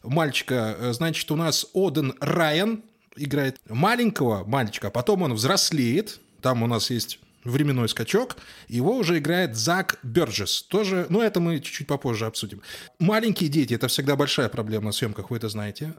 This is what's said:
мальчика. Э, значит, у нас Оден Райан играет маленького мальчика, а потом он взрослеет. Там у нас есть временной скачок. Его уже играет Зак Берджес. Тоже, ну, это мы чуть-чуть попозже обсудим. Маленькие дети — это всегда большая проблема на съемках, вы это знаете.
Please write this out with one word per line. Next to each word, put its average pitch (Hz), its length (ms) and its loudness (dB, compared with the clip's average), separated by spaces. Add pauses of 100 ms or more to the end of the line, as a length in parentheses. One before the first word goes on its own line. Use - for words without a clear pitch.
мальчика. 127 760 0
Э, 123 140 -2
значит, 160 400 -2
у 151 40 0
нас 160 380 0
Оден 151 460 0
Райан 175 640 0 (320)
играет 139 400 -2 (120)
маленького 147 760 2
мальчика, 110 420 -2
а 98 40 -4
потом 185 320 2
он 135 120 0
взрослеет. 131 840 0 (220)
Там 123 200 2
у 113 60 0
нас 113 220 0
есть 117 280 -4 (260)
временной 127 460 2
скачок. 208 460 0 (320)
Его 131 280 2
уже 175 220 2
играет 170 360 0
Зак 170 480 0
Берджес. 113 600 0
Тоже, 190 480 0
ну, 190 100 4
это 214 200 2
мы 170 200 0
чуть-чуть - 260 -10
попозже 120 380 -2
обсудим. 107 380 -8 (360)
Маленькие 208 520 2
дети — 135 240 2
это 117 140 -2
всегда 139 280 2
большая 143 320 2
проблема 107 380 -2
на 104 60 -2
съемках, 104 380 -4
вы 120 60 -4
это 113 140 -4
знаете. 104 480 -8